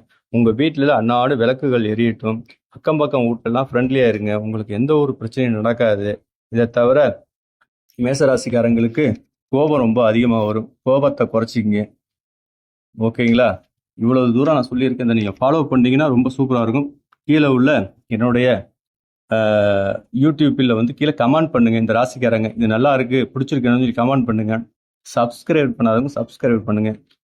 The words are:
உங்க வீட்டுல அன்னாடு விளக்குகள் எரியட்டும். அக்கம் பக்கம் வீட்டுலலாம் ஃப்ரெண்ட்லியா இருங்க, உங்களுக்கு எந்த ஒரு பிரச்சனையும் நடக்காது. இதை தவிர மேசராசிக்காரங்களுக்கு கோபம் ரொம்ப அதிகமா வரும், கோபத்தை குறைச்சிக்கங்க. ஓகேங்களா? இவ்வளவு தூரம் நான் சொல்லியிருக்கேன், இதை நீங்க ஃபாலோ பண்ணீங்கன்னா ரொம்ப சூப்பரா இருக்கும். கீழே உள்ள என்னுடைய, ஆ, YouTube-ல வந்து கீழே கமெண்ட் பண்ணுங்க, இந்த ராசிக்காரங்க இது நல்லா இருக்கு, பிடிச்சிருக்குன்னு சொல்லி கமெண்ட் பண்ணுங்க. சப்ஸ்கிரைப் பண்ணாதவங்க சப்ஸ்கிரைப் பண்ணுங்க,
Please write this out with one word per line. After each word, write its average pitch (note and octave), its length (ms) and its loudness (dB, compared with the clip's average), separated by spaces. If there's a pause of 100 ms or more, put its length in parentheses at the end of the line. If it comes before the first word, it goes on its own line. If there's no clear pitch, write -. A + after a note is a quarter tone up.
(360)
உங்க A#2 140 4 (100)
வீட்டுல D3 400 0
அன்னாடு A#2+ 420 0
விளக்குகள் B2 500 0
எரியட்டும். A2+ 480 -2 (360)
அக்கம் D#3 260 -2
பக்கம் C#3 260 0
வீட்டுலலாம் A#2+ 420 -4
ஃப்ரெண்ட்லியா C3 420 0
இருங்க, G#2 200 -4 (140)
உங்களுக்கு G#2+ 340 -8
எந்த C#3 120 0 (100)
ஒரு C#3 180 0
பிரச்சனையும் A2+ 400 -4
நடக்காது. A2 500 0 (440)
இதை A#2 120 2 (120)
தவிர B2 220 4 (1000)
மேசராசிக்காரங்களுக்கு A#2+ 1040 0 (500)
கோபம் C#3+ 300 2
ரொம்ப A2+ 140 0 (100)
அதிகமா A#2 380 2
வரும், G#2+ 200 -4 (200)
கோபத்தை C#3 460 2
குறைச்சிக்கங்க. G#2+ 500 -2 (1200)
ஓகேங்களா? A#2 420 2 (540)
இவ்வளவு B2 340 2
தூரம் D3 200 2
நான் A#2+ 140 -2
சொல்லியிருக்கேன், B2 380 -2
இதை A#2 100 2
நீங்க G2+ 200 -2
ஃபாலோ D3 220 2 (100)
பண்ணீங்கன்னா C3 440 2
ரொம்ப B2+ 200 2
சூப்பரா B2+ 300 0
இருக்கும். C#3 240 -2 (380)
கீழே D3 300 2
உள்ள C3 120 4 (460)
என்னுடைய, A#2+ 320 0 (880)
ஆ, - 20 0 (840)
YouTube-ல C#3 560 0
வந்து A#2 200 -2
கீழே D3 140 0 (100)
கமெண்ட் D3+ 320 0
பண்ணுங்க, A2+ 280 2
இந்த A2 160 0
ராசிக்காரங்க A#2 580 -2
இது A2+ 180 0
நல்லா C#3 240 2
இருக்கு, B2+ 200 -2 (140)
பிடிச்சிருக்குன்னு B2+ 520 0
சொல்லி A#2+ 160 -2
கமெண்ட் B2 280 0
பண்ணுங்க. A2 260 -2 (600)
சப்ஸ்கிரைப் C3 640 0
பண்ணாதவங்க A#2+ 420 0
சப்ஸ்கிரைப் A#2 500 -2
பண்ணுங்க, G#2 220 -2 (440)